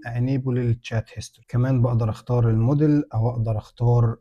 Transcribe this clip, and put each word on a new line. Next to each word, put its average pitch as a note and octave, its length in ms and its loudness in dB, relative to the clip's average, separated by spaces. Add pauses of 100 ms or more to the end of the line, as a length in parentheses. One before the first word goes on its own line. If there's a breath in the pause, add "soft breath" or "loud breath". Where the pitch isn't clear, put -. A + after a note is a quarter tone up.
انيبل B2+ 520 -2
الشات A#2 560 -2
هيستوري. - 340 -16
كمان B2+ 340 0
بقدر A#2 280 0
اختار A#2 400 0
الموديل D3 520 2 (120)
او A2+ 160 0
اقدر A2+ 280 -2
اختار A#2 640 0